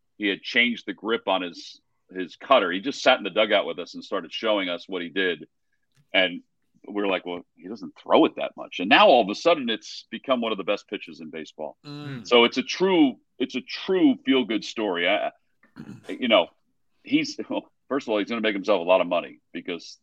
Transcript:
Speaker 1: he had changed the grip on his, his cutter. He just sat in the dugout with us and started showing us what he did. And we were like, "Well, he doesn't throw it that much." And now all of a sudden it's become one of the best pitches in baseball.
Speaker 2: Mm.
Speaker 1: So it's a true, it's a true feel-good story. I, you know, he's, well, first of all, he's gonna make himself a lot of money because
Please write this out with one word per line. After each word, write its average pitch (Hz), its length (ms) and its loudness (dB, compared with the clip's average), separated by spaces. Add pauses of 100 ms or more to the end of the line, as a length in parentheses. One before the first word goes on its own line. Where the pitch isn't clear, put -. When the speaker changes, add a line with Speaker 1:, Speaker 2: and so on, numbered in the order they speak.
(180)
Speaker 1:
he 104 100 -4
had 98 140 -4
changed 120 460 -2
the 101 60 -6
grip 110 340 -6
on 95 160 0
his, 87 360 -14 (340)
his 92 220 -10
cutter. 101 360 2
He 95 80 -4
just 127 240 -8
sat 131 160 4
in - 40 -10
the 98 60 -6
dugout 104 380 0
with 82 120 -8
us 85 140 -12
and - 100 -14
started 90 300 -8
showing 104 360 -2
us 87 200 -8
what 90 140 -6
he 85 60 -10
did. 87 360 -2 (680)
And 92 280 0 (460)
we 101 140 -12
were 101 60 -2
like, 92 200 -2
"Well, 87 140 -8 (140)
he - 140 -20
doesn't 101 320 -14
throw 120 240 4
it - 120 0
that 69 200 -4
much." 62 220 -12
And 87 100 -2
now 185 180 8
all 131 140 8
of 98 80 0
a 104 60 -4
sudden 156 340 0
it's - 400 -8
become 120 320 -4
one 113 100 -2
of 104 60 -4
the 95 60 -6
best 101 260 -4
pitches 82 320 -10
in 78 80 -14
baseball. 76 560 -12
Speaker 2:
Mm. 143 420 -12
Speaker 1:
So 120 160 6
it's 117 140 2
a 127 60 0
true, 165 540 2 (200)
it's 131 180 -4
a 123 60 -6
true 165 540 0 (100)
feel-good 123 400 0
story. 90 420 -2
I, 101 220 0 (800)
you 117 180 -4
know, 98 200 6 (560)
he's, 302 360 -2 (100)
well, 269 200 -8 (180)
first 135 200 -4
of 117 40 -2
all, 107 60 2
he's 101 120 -2
gonna 113 120 -4
make 107 140 0
himself 98 260 2
a - 20 -6
lot 92 160 6
of 87 60 0
money 85 340 -4 (140)
because 87 500 -12